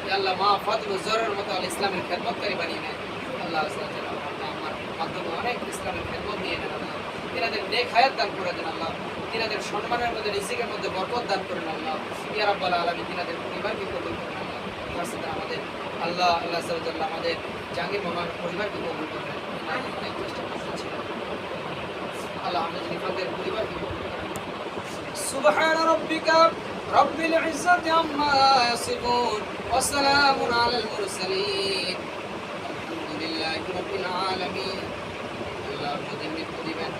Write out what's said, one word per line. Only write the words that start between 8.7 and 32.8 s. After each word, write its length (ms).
আল্লাহ। 180
তিনাদের 300
সম্মানের 440
মধ্যে, 220
রিজিকের 360
মধ্যে 220
বরকত 360
দান 180
করেন 260
আল্লাহ। 200
ইয়া 120
রাব্বাল 340
আলামিন, 300
তিনাদের 340
পরিবারকে 480
কবুল 280
করেন 220
আল্লাহ। 160
তার 160
সাথে 240
আমাদের 240
আল্লাহ, 240
আল্লাহ 180
আজ্জা 140
ওয়া 120
জাল্লা 240
আমাদের 240
জাহাঙ্গীর 320
মামার 220
পরিবারকে 420
কবুল 280
করেন। 240
আল্লাহ, 220
অনেক 220
চেষ্টা 280
করতেছি। 380
আল্লাহ, 200
আমাদের 180
রিফাতের 440
পরিবারকে 460
কবুল 200
করেন। 220
সুবহান 480
রাব্বিকা 460
রাব্বিল 360
ইজ্জাতি 400
আম্মা 320
ইয়াসিফুন, 680
ওয়া 100
সালামুন 580
আলাল 280
মুরসালিন, 1040